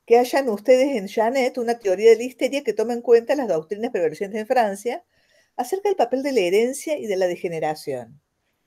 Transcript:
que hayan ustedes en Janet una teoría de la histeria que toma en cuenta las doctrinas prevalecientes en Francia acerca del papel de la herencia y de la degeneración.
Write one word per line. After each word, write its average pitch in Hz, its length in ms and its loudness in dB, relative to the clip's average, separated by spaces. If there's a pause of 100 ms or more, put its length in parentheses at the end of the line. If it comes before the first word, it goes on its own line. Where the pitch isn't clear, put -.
que 233 120 6
hayan 262 300 0
ustedes 254 480 2
en 196 120 -6
Janet 240 500 0
una 233 220 -4
teoría 202 300 4
de 220 60 8
la 220 60 -8
histeria 262 400 -4
que 226 100 -4
toma 220 200 -2
en 240 100 -6
cuenta 233 320 4
las 254 140 -2
doctrinas 202 420 -4
prevalecientes 196 500 -4
en 214 60 -10
Francia 240 580 -2 (520)
acerca 381 320 -4
del 392 80 0
papel 254 260 0
de 285 80 -2
la 254 120 0
herencia 240 540 0
y 226 100 -10
de 202 100 -2
la 185 100 0
degeneración. 156 920 -6 (460)